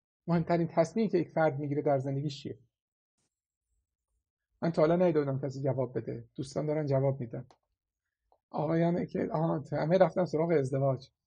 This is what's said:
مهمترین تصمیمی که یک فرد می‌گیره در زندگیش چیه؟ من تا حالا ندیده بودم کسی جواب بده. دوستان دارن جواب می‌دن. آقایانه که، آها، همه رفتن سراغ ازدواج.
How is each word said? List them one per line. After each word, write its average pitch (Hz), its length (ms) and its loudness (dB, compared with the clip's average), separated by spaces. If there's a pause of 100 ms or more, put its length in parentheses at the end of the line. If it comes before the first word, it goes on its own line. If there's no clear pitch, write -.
(260)
مهمترین 170 420 0
تصمیمی 190 400 2
که 180 100 2
یک 151 100 -2
فرد 156 300 0
می‌گیره 143 240 -2
در 143 160 2
زندگیش 139 440 -4
چیه؟ - 160 -10 (2000)
من 165 100 -2
تا 165 100 2
حالا 165 140 4
ندیده 175 240 2
بودم 135 180 -2
کسی 135 220 -6
جواب 131 380 -2
بده. 117 260 -8 (120)
دوستان 151 300 -6
دارن 151 200 -2
جواب 135 340 0
می‌دن. 127 260 -10 (1040)
آقایانه 165 560 0
که، - 260 -2
آها، 160 400 0
همه 156 260 2
رفتن 180 260 4
سراغ 170 260 0
ازدواج. 135 580 0 (180)